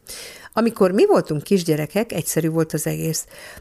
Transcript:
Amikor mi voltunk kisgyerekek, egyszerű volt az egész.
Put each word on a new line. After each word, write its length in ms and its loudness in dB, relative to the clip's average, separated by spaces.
Amikor 380 2
mi 140 6
voltunk 380 2
kisgyerekek, 680 0
egyszerű 380 -2
volt 240 -2
az 140 -4
egész. 380 -6